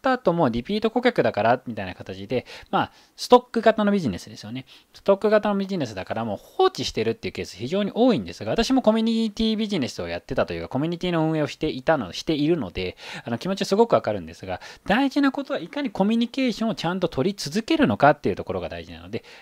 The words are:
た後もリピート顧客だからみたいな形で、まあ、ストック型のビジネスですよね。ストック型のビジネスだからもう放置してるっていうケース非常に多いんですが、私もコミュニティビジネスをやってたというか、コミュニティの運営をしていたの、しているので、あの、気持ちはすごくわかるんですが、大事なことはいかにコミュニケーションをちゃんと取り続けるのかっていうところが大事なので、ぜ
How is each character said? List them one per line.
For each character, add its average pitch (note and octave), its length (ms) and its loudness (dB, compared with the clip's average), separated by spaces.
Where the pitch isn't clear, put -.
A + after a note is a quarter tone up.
た C4 120 2
後 B3 200 2
も E3+ 160 4
リ A#2 140 -2
ピ G3+ 140 -2
ー G#3+ 40 0
ト A3 100 2
顧 A#3+ 120 -2
客 A#3+ 220 2
だ A3 80 2
か - 100 0
ら B3 240 4
み A#3 80 -8
た G#2 80 -8
い F#2+ 40 -6
な - 80 -8
形 G2 340 -12
で、 B2 180 -2
ま F#3 100 0
あ、 - 120 -2
ス - 120 -10
ト B3 120 10
ッ - 100 -14
ク A#3 100 -2
型 G#3+ 240 4
の G3+ 60 2
ビ G3+ 100 2
ジ D3 80 -2
ネ F2+ 100 -4
ス - 120 -16
で A2 60 -18
す - 80 -18
よ G#2+ 80 -12
ね。 C3 140 -10
ス - 80 -20
ト G3 140 4
ッ - 20 -6
ク G#3 120 2
型 G#3+ 180 4
の G3+ 80 2
ビ G3 100 -2
ジ F#3+ 120 -4
ネ C3+ 80 -2
ス A2 80 -8
だ F#2 100 -6
か G#2 100 -6
ら A2+ 100 -4
も G#2+ 100 -4
う - 60 -8
放 - 240 0
置 D#4 200 0
し - 80 -6
て A3+ 100 -2
る A3 80 0
っ A3+ 40 0
て - 140 -8
い - 20 -8
う - 20 -16
ケ F#2+ 100 -6
ー - 20 -4
ス - 120 -16
非 A2 120 -8
常 G3 140 -2
に G3 120 -2
多 A#3+ 200 4
い C#3 40 0
ん F#2+ 60 -4
で F#2+ 80 -12
す - 120 -10
が、 A2 80 -2
私 A3+ 200 0
も C4 100 4
コ G#3+ 100 4
ミ A3+ 80 2
ュ A3 40 0
ニ A3+ 280 0
テ A3+ 120 -2
ィ A3 120 2
ビ A3 120 -2
ジ G3 120 -2
ネ A2+ 80 -2
ス - 120 -10
を E2+ 80 -4
や E2+ 100 -4
っ - 40 -8
て - 120 -8
た A#2+ 120 2
と F2 80 -6
い E2 40 -6
う E2 40 -6
か、 E2 60 -8
コ C3 100 -4
ミ D3+ 80 0
ュ E3+ 40 -2
ニ E3+ 80 -4
テ F3+ 100 -4
ィ F3 40 0
の D#3+ 160 2
運 D#3+ 80 0
営 D3+ 60 2
を C#3+ 60 0
し - 80 -10
て D#3 120 -2
い C3 140 -6
た D#3+ 140 2
の、 F#2+ 160 -4
し - 100 -10
て D#3+ 120 0
い D3 120 0
る E3+ 100 2
の G2+ 140 -4
で、 F#2 260 -6
あ A#2+ 60 -6
の、 A#2 80 -2
気 F3 100 -6
持 G3 80 -2
ち G3 60 -4
は F3+ 40 -4
す - 80 0
ご A3+ 120 4
く F3+ 80 2
わ A#2 80 4
か A2 100 -2
る G2+ 80 -2
ん D#2+ 60 -12
で E2 80 -14
す - 120 -14
が、 F2+ 140 -6
大 B3+ 240 2
事 D4 100 -2
な C#4 120 2
こ C#4 100 -6
と C#4 100 -8
は - 80 -4
い E3+ 80 -10
か D4 140 -6
に A#3+ 80 -4
コ - 140 0
ミ A3 120 2
ュ - 20 2
ニ A#3 100 0
ケ C4 200 -2
ー G#3+ 40 0
シ - 100 -4
ョ A3+ 40 -2
ン - 40 0
を F#3 40 -2
ち - 100 -10
ゃ F3 100 0
ん F#3+ 60 -4
と F3 80 0
取 B2+ 240 0
り - 60 -8
続 E3 240 -4
け D#4+ 140 0
る C#4+ 100 4
の G2+ 100 2
か C#3+ 140 6
っ - 100 2
て - 80 -2
い G2 40 0
う F2 40 -4
と - 80 -8
こ - 100 -6
ろ F#2 60 -2
が E2 80 -6
大 E2+ 160 -10
事 E2+ 80 -16
な E2 80 -16
の F2 100 -16
で、 A2+ 100 -6
ぜ - 40 -20